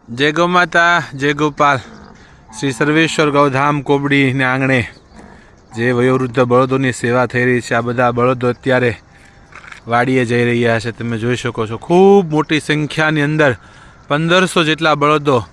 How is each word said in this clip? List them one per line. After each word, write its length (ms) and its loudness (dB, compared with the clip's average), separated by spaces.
જય 220 -2
ગૌ 140 0
માતા, 560 2
જય 180 -2
ગોપાલ. 440 0
શ્રી 120 -4
સર્વેશ્વર 580 0
ગૌધામ 520 0
કોબડીને 600 0
આંગણે 440 0
જે 160 0
વયોવૃદ્ધ 480 0
બળદોની 520 2
સેવા 340 -2
થઈ 180 -2
રહી 160 0
છે, 140 -6
આ 60 2
બધા 300 0
બળદો 380 0
અત્યારે 500 0
વાડીએ 360 0
જઈ 200 0
રહ્યા 340 0
છે. 120 -6
તમે 280 -8
જોઈ 180 -2
શકો 300 -6
છો, 100 -10
ખૂબ 540 4
મોટી 300 0
સંખ્યાની 600 -2
અંદર 340 2
પંદરસો 560 0
જેટલા 300 0
બળદો 580 2